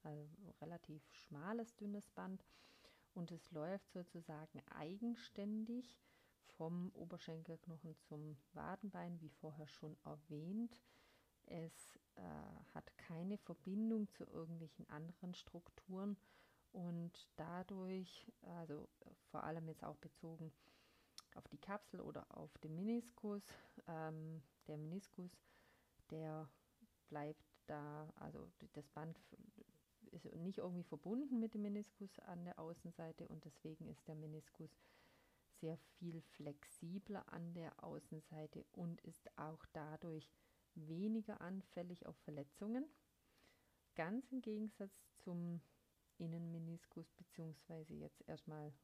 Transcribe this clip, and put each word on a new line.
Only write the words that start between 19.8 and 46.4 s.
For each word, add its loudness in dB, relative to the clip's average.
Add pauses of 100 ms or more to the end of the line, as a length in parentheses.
auch -2
bezogen -6 (840)
auf -8
die -6
Kapsel -2
oder -4
auf -6
den -2
Meniskus, 4 (440)
ähm, 0 (240)
der 0
Meniskus, -2 (800)
der 2 (640)
bleibt 0 (220)
da, 0
also -4 (100)
d-, -8
das -4
Band -2
f-, -14 (760)
ist -8 (100)
nicht 2
irgendwie 2
verbunden 4
mit 6
dem 6
Meniskus 0
an -4
der -4
Außenseite -2
und -6
deswegen -6
ist -6
der -2
Meniskus -6 (840)
sehr 2 (200)
viel 0
flexibler -2
an 0
der -2
Außenseite -2
und 2
ist -10
auch -2
dadurch 0 (440)
weniger 4
anfällig 0
auf -2
Verletzungen. 2 (1120)
Ganz 4
im 4
Gegensatz 0 (120)
zum 2 (580)
Innenmeniskus, 0